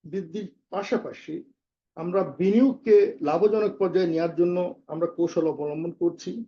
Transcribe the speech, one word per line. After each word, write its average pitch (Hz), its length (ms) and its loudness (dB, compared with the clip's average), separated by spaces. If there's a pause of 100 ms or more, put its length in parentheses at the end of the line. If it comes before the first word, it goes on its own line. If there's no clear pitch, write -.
(100)
বৃদ্ধির 185 360 -8 (280)
পাশাপাশি - 600 -4 (680)
আমরা 180 180 0 (200)
বিনিয়োগকে 214 560 4 (320)
লাভজনক 208 520 2
পর্যায়ে 185 320 2
নেয়ার 165 280 0
জন্য 175 160 2 (360)
আমরা 165 240 -2
কৌশল 170 360 0
অবলম্বন 151 500 -6
করছি। 175 300 -4 (160)